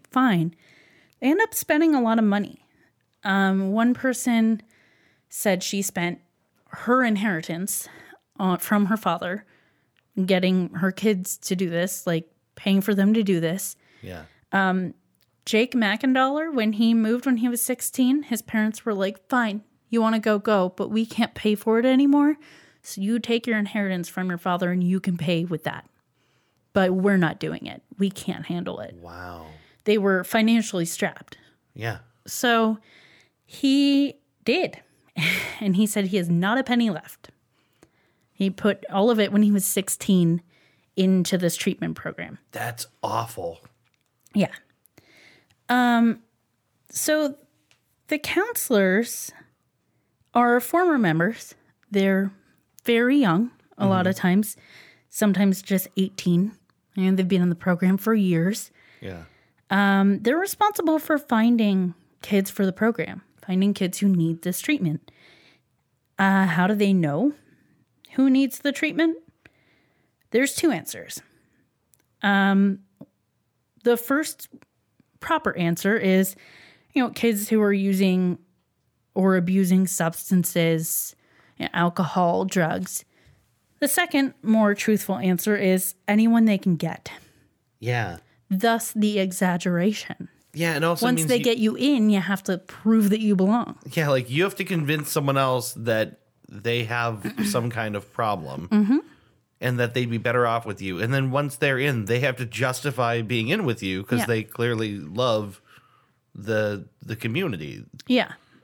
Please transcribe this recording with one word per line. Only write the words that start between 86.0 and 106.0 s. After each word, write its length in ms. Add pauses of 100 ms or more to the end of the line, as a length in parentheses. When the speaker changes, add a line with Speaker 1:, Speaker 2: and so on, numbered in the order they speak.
Speaker 1:
anyone 380
they 140
can 160
get. 360 (680)
Speaker 2:
Yeah. 380 (320)
Speaker 1:
Thus 440
the 260
exaggeration. 1080 (240)
Speaker 2:
Yeah, 220
and 80
also 220
Speaker 1:
Once 140
Speaker 2:
means 100
Speaker 1:
they 80
Speaker 2:
you 60
Speaker 1:
get 160
you 180
in, 320
you 100
have 240
to 140
prove 540
that 100
you 160
belong. 420 (140)
Speaker 2:
Yeah, 160
like, 200
you 140
have 120
to 100
convince 440
someone 280
else 380
that 440 (320)
they 320
have 560
Speaker 1:
<clears throat> 60
Speaker 2:
some 240
kind 260
of 180
problem 560
Speaker 1:
Mm-hmm. 280 (640)
Speaker 2:
and 180
that 140
they'd 160
be 80
better 280
off 200
with 160
you. 180
And 140
then 180
once 240
they're 240
in, 260
they 140
have 180
to 80
justify 760
being 260
in 180
with 160
you 220
'cause 160
Speaker 1:
Yeah. 60
Speaker 2:
they 180
clearly 560
love 640 (720)